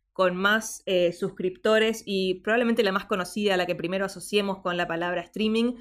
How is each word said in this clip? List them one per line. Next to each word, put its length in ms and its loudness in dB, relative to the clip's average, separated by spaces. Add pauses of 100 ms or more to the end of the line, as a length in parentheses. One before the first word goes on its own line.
(140)
con 220 2
más, 500 0
eh, 260 4
suscriptores 920 0
y 300 0
probablemente 480 2
la 80 2
más 140 -2
conocida, 520 0
la 80 0
que 100 -2
primero 300 -2
asociemos 560 -2
con 160 -2
la 100 -2
palabra 340 -2
streaming. 600 0